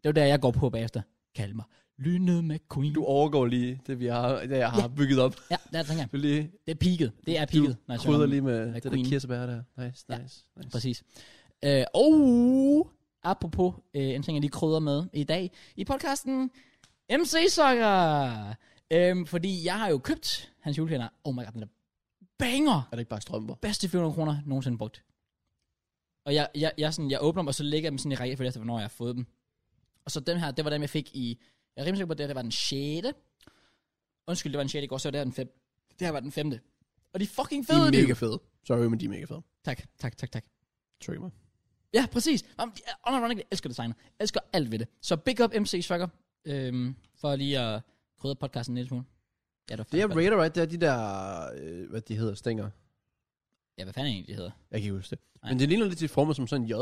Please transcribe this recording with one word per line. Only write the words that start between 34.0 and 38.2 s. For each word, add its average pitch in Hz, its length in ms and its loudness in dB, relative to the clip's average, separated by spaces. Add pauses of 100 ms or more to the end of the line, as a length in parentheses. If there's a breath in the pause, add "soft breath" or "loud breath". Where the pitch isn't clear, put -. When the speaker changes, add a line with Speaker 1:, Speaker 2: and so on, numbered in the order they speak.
Speaker 1:
Undskyld, 165 240 -4
det 143 60 -4
var 139 60 -2
den 131 60 -2
sjette 143 140 -4
i 135 40 -8
går, 135 100 -6
så 143 100 -6
var 143 40 -2
det 147 80 -4
her 143 40 -2
den 127 100 -4
fem-, 131 160 -8 (500)
det 180 80 -2
her 165 40 -2
var 143 80 -4
den 139 120 -8
femte. 147 280 -4 (540)
Og 185 60 -6
de 202 60 0
er - 20 -10
fucking 262 400 -4
Speaker 2:
De 320 60 4
er 311 40 8
Speaker 1:
fede, - 140 8
Speaker 2:
mega 139 120 8
Speaker 1:
dude. - 120 4
Speaker 2:
fede. 113 240 -4 (280)